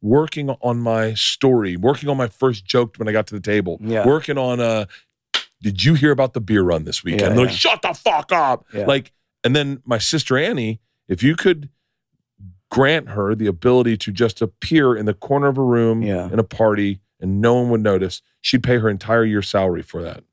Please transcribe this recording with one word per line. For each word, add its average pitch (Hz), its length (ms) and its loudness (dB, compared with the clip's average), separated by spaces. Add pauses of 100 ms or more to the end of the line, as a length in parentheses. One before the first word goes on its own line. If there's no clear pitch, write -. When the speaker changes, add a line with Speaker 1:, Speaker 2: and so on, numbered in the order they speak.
Speaker 1:
working 143 500 0
on 120 280 -2
my 113 360 -2
story, 110 600 0
working 127 320 0
on 139 100 -2
my 127 100 -2
first 117 380 -2
joke 120 320 0
when 110 100 -4
I 107 40 -4
got 107 160 0
to - 60 -14
the 101 80 -10
table, 95 420 -2
Speaker 2:
Yeah. 110 220 0
Speaker 1:
working 147 320 0
on, 127 220 -2
uh, 113 260 -2 (760)
"Did 98 200 -4
you 156 120 4
hear 147 160 4
about 135 220 0
the 127 80 -6
beer 104 200 2
run 85 220 2
this 82 200 -8
weekend?" 101 180 -2
Speaker 2:
Yeah, 98 80 2
Speaker 1:
They're 107 160 2
like, 123 40 0
Speaker 2:
yeah. - 60 -8 (160)
Speaker 1:
"Shut 220 100 -4
the 180 120 -4
fuck 160 380 0
up." 143 420 2
Speaker 2:
Yeah. 104 120 -4
Speaker 1:
Like, 139 260 0 (320)
and 127 120 2
then 139 300 -2
my 120 120 0
sister 131 400 0
Annie, 135 420 -2 (280)
if 92 160 -4
you 147 120 4
could 165 340 0 (1000)
grant 139 400 2
her 104 260 -2
the 107 120 -2
ability 117 500 2
to 107 140 -8
just 110 300 -2
appear 127 540 2
in 107 100 -4
the 107 80 -2
corner 143 340 -2
of 135 100 0
a 135 60 0
room 117 380 2
Speaker 2:
Yeah. 92 300 -4
Speaker 1:
in 107 80 -2
a 113 40 2
party 104 560 0 (200)
and 95 200 -2
no 117 160 4
one 123 140 0
would 113 120 2
notice, 95 400 0 (200)
she'd 123 220 0
pay 123 160 2
her 110 100 2
entire 110 340 0
year's 104 240 0
salary 92 360 0
for - 180 -10
that. 82 320 -12